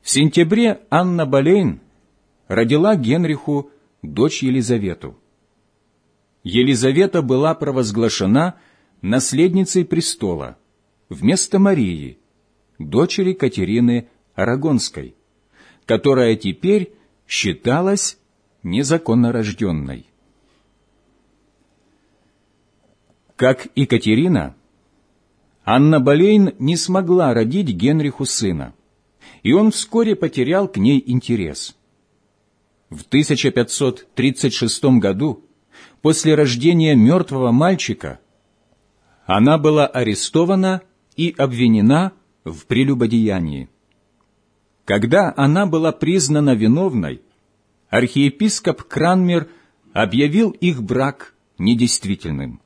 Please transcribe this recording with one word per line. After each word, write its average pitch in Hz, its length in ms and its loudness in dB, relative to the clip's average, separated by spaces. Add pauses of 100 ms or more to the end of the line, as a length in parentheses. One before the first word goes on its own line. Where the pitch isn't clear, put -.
В - 100 -12
сентябре 175 680 2 (100)
Анна 170 360 0
Болейн 139 540 0 (680)
родила 143 480 2
Генриху 147 720 -2 (320)
дочь 107 400 -2
Елизавету. 113 760 -4 (1300)
Елизавета 135 800 0
была 135 320 0
провозглашена 120 1000 -2 (440)
наследницей 170 840 0
престола 85 760 -6 (500)
вместо - 520 -2
Марии, 92 580 0 (600)
дочери 180 520 -2
Катерины 120 760 0 (260)
Арагонской, 113 800 -4 (720)
которая 120 480 2
теперь 180 580 -2 (360)
считалась 156 880 -4 (460)
незаконно 120 680 0
рожденной. 85 760 -6 (3250)
Как 127 300 0
и - 200 -2
Катерина, 113 680 0 (1080)
Анна 143 360 4
Болейн 175 580 4
не 147 180 -2
смогла 180 580 0
родить 131 340 0
Генриху 135 560 -2
сына, 82 500 -6 (720)
и 113 80 2
он 208 200 4
вскоре 220 420 -2
потерял 170 540 -2
к - 80 -10
ней 127 280 2
интерес. 110 720 -6 (1120)
В 76 120 -18
тысяча 143 480 0
пятьсот 127 640 -2
тридцать 127 380 0
шестом 123 480 2
году, 101 440 -4 (560)
после 156 360 2
рождения 151 580 2
мертвого 131 560 4
мальчика, 120 720 -2 (1040)
она 117 320 2
была 151 300 2
арестована 175 920 -2 (340)
и 170 200 -2
обвинена 123 760 2 (320)
в 80 220 -14
прелюбодеянии. 110 1040 -2 (1160)
Когда 120 520 0
она 151 300 2
была 160 240 0
признана 151 640 0
виновной, 110 680 0 (680)
архиепископ 139 960 -2
Кранмер 175 640 0 (440)
объявил 147 580 0
их 151 340 -4
брак 131 500 -4 (240)
недействительным. 90 1080 -2